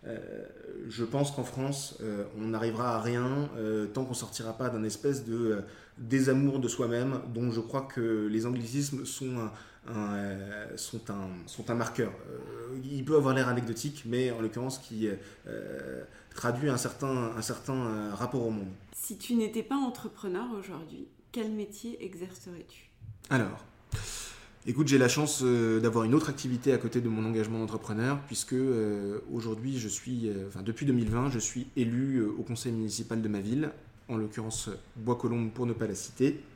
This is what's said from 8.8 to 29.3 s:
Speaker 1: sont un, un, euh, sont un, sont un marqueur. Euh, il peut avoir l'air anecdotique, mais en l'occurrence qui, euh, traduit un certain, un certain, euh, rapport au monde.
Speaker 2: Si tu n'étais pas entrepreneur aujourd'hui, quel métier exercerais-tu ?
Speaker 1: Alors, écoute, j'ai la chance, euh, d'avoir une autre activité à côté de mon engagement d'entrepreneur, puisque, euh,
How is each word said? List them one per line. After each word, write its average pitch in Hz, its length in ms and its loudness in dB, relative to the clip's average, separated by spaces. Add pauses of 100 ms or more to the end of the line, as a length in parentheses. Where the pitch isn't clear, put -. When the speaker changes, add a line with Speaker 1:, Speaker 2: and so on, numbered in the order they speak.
Speaker 1:
sont 127 320 -4
un, 110 140 -2 (420)
un, 104 220 -2
euh, 101 640 -6
sont - 320 -8
un, 101 200 -4 (160)
sont - 240 -10
un 120 40 0
marqueur. 117 380 0 (180)
Euh, 120 540 -10
il 135 200 -4
peut 151 120 4
avoir 135 180 8
l'air 127 160 6
anecdotique, 120 560 -2
mais 123 260 2
en 113 100 -2
l'occurrence 120 360 -2
qui, 110 320 -2 (380)
euh, 64 560 -8 (320)
traduit 123 340 2
un 127 80 2
certain, 123 580 0
un 113 60 -4
certain, 123 320 -4
euh, 107 400 -2
rapport 117 320 0
au 113 60 2
monde. 98 180 -4 (260)
Speaker 2:
Si - 220 -8
tu - 180 -2
n'étais 220 280 2
pas 269 120 -2
entrepreneur 226 680 -4 (120)
aujourd'hui, 165 500 -10 (240)
quel 220 200 -2
métier 226 540 -6
exercerais-tu ? 180 840 -12 (380)
Speaker 1:
Alors, 120 360 0 (1000)
écoute, 143 200 2
j'ai 135 100 8
la 127 100 10
chance, 147 360 4
euh, 113 360 6
d'avoir 113 240 6
une 113 100 6
autre 151 160 6
activité 127 440 2
à 120 40 6
côté 120 240 2
de 120 80 2
mon 110 160 0
engagement 110 340 2
d'entrepreneur, 110 680 0
puisque, - 260 -4
euh, 107 680 2 (120)